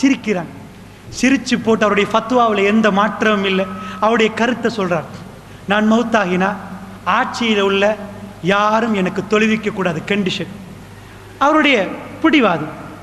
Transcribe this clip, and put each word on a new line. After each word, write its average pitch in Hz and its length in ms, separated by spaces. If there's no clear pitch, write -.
சிரிக்கிறாங்க. 208 500
சிரிச்சு 254 440
போட்டு, 220 220
அவருடைய 202 260
ஃபத்வாவுல 226 520
எந்த 214 260
மாற்றமும் 208 540
இல்லை. 190 220
அவருடைய 220 320
கருத்தை 233 440
சொல்றார். 175 280
"நான் 214 280
மௌத்தாகினா 202 600
ஆட்சியில 226 540
உள்ள 196 360
யாரும் 214 520
எனக்கு 185 340
தொழுவிக்க 214 420
கூடாது, 175 360
condition." 180 420
அவருடைய 277 500
பிடிவாதம், 196 460